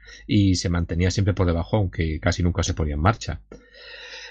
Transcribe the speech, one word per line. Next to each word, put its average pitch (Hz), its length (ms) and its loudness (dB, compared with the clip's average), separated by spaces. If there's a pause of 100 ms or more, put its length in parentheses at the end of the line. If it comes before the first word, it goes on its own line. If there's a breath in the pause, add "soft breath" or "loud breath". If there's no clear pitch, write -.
(260 loud breath)
y 98 280 4
se 90 160 -2
mantenía 87 400 0
siempre 98 240 2
por 92 120 2
debajo, 85 300 0
aunque 85 420 -2
casi 85 240 0
nunca 85 200 2
se 92 100 -2
ponía 76 220 -2
en 73 80 -2
marcha. - 400 -2 (880 loud breath)